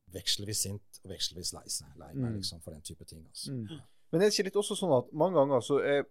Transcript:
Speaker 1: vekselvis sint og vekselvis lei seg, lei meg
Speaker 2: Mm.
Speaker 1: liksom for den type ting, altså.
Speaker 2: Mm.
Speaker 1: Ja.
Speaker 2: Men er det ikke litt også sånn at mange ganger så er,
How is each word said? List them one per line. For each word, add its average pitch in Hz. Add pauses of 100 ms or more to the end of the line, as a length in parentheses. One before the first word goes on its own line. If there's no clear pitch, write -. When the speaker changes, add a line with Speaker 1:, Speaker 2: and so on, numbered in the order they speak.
(120)
Speaker 1:
vekselvis 101
sint -
og 95
vekselvis 87
lei -
seg, - (100)
lei 104
meg 127
Speaker 2:
Mm. 104
Speaker 1:
liksom 90
for 87
den 76
type -
ting, 80
altså. -
Speaker 2:
Mm. 117
Speaker 1:
Ja. 156 (320)
Speaker 2:
Men 165
er 208
det 208
ikke 208
litt 196
også 208
sånn 156
at -
mange 170
ganger 139
så 139
er, 143